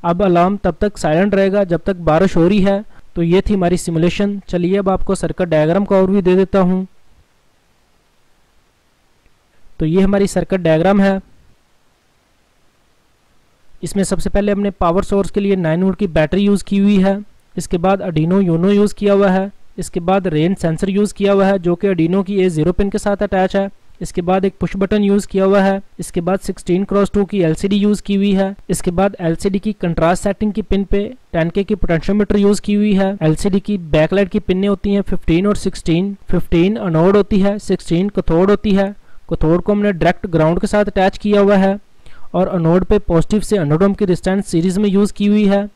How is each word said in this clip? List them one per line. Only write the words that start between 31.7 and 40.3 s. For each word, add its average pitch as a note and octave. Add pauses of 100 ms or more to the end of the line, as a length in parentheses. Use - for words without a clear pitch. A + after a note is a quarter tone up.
potentiometer G3
use G3+
की G#3
हुई G#3
है, F#3+
एलसीडी F3+
की G#3 (120)
backlight E3
की G#3
पिनें F#3+
होती G3+
हैं G3+
फिफ्टीन F3
और G3+
sixteen, F#3+ (140)
fifteen F3
anode F3
होती G3+
है, G3+
sixteen F#3
cathode F#3
होती G#3
है। G3+ (400)
cathode E3+
को G#3
हमने G#3
direct E3+
ground E3